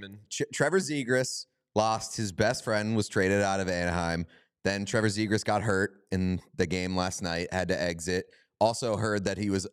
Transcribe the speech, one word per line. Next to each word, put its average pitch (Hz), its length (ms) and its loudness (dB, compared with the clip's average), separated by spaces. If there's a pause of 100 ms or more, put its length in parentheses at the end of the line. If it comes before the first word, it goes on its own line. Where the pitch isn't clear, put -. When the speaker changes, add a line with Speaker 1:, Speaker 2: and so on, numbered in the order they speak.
Speaker 1:
Swayman. 101 120 -16 (100)
Speaker 2:
Ch-, - 140 -4 (120)
Trevor 156 240 2
Zegras 131 680 0 (280)
lost 107 420 0
his 110 140 -2
best 107 320 2
friend, 107 340 0
was 107 120 2
traded 101 340 4
out 98 160 0
of 95 100 -2
Anaheim. 87 580 0 (360)
Then 101 220 0
Trevor 110 240 2
Zegras 104 360 0
got 104 180 0
hurt 98 500 0
in 92 280 0 (140)
the 92 120 2
game 92 280 -2
last 90 280 -2
night, 87 300 -4
had 92 160 0
to 87 140 0
exit. 87 440 -2 (340)
Also 113 360 0
heard 104 280 0
that 95 140 -2
he 104 120 -2
was, 95 220 0